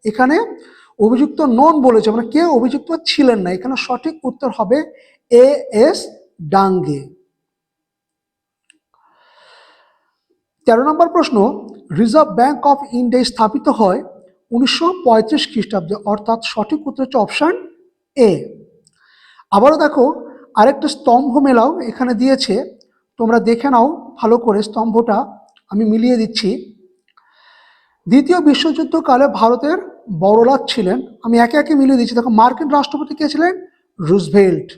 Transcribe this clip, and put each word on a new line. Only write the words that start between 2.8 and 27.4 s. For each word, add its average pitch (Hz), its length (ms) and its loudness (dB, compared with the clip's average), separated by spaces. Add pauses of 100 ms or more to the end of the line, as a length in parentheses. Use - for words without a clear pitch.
ছিলেন 247 340 2
না, 175 140 -4
এখানে 254 180 -8 (100)
সঠিক 285 300 -8 (140)
উত্তর 262 280 -8
হবে 226 200 0 (540)
এ 240 160 8 (380)
এস 359 140 0 (540)
ডাঙ্গে। 180 480 0 (3750)
তেরো 233 220 2
নম্বর 320 260 2
প্রশ্ন, 320 220 0 (600)
রিজার্ভ 269 300 2 (100)
ব্যাংক 269 200 0 (120)
অফ 277 60 2 (220)
ইন্ডিয়া 247 320 0
স্থাপিত 220 360 -2 (120)
হয় 208 220 0 (500)
উনিশশো 254 360 0 (180)
পঁয়ত্রিশ 220 460 2
খ্রিস্টাব্দে, 190 440 -6 (160)
অর্থাৎ 226 280 -4 (120)
সঠিক 226 360 -6
উত্তর 269 160 -6
হচ্ছে 254 220 -2
অপশন 202 280 -2 (640)
এ। 226 140 4 (1200)
আবারও 285 320 4
দেখো, 294 220 2 (540)
আরেকটা 233 360 2
স্তম্ভ 254 360 0 (140)
মেলাও 247 260 2 (180)
এখানে 247 220 -4 (100)
দিয়েছে, 262 340 0 (640)
তোমরা 233 180 0 (120)
দেখে 233 260 0
নাও 233 120 4 (300)
ভালো 233 180 2 (100)
করে, 208 220 0
স্তম্ভটা 226 500 -2 (540)
আমি 208 200 -2
মিলিয়ে 233 300 0
দিচ্ছি। 214 280 -4 (1600)